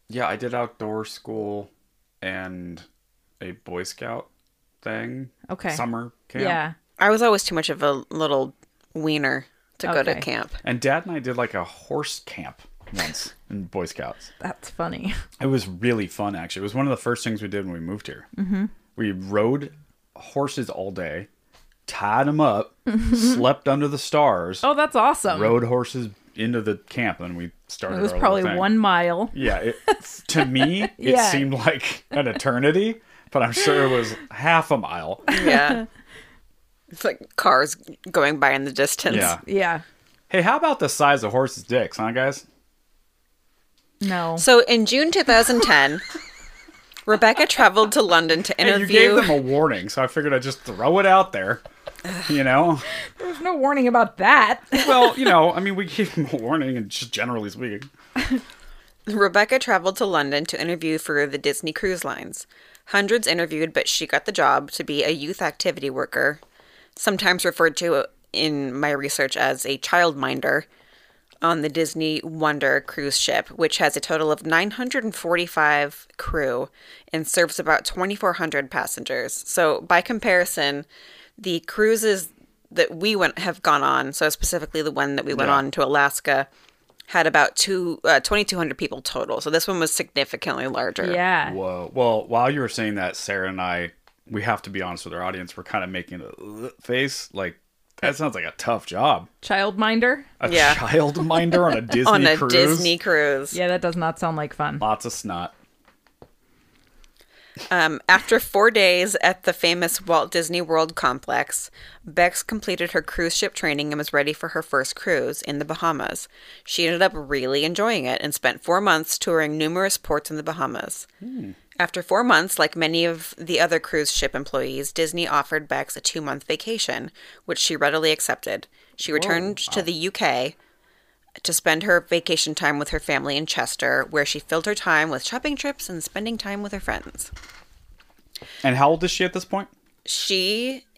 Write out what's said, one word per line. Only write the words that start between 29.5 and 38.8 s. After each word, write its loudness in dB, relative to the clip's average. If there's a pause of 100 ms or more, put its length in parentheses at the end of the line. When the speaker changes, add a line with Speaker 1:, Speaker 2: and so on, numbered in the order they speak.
Speaker 1:
It, -4 (540)
to 2
me, 0
Speaker 2:
<laughs> -
Speaker 1:
it -4
Speaker 2:
Yeah. 4
Speaker 1:
seemed 0
like -2
an 0
eternity, 2 (320)
but 2
I'm 0
sure 2
it 4
was 0 (160)
half 2
a 4
mile. -8
Speaker 3:
Yeah. 2
Speaker 2:
<laughs> -20 (960)
Speaker 3:
It's -12
like -6
cars 4 (340)
going 2
by 6
in -2
the -6
distance. 0